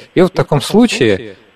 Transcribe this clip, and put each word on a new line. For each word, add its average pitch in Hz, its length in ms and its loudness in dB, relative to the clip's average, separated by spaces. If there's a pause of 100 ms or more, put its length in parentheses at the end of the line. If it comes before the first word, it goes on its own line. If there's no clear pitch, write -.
(140)
И 160 60 2
вот 185 100 2
в - 20 -20
таком 156 280 -2
случае, 131 720 0 (200)